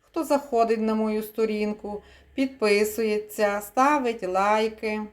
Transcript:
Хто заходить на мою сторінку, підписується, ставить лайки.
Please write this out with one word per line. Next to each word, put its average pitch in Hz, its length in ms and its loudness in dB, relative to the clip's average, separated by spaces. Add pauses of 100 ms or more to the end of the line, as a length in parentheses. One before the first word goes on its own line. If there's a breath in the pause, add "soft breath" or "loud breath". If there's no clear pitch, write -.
Хто - 240 -6
заходить 226 560 0
на 220 140 0
мою 214 280 -2
сторінку, 208 800 -4 (320 loud breath)
підписується, 214 1300 0
ставить 254 680 0
лайки. 214 720 0 (100)